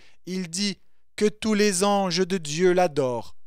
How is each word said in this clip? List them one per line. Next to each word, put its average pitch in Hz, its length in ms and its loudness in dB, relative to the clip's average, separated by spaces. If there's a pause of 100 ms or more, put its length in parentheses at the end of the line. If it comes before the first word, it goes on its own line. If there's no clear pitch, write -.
(240)
il 185 240 -6
dit : « 190 300 -6 (380)
Que 208 100 2
tous 214 280 0
les 202 300 2
anges 190 420 0
de 190 120 -2
Dieu 165 340 2
l'adorent. » 139 640 0 (100)